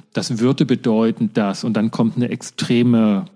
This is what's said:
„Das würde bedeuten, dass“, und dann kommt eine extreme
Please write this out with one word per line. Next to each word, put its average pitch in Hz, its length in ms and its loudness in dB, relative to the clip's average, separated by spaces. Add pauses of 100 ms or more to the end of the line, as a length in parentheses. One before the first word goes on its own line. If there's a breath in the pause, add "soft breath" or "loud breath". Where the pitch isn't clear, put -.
(140)
„Das 107 260 -4
würde 131 260 2
bedeuten, 113 680 0
dass“, 101 300 -2
und 117 100 -2
dann 110 180 0
kommt 113 240 0
eine 123 140 -2
extreme 113 960 0 (100)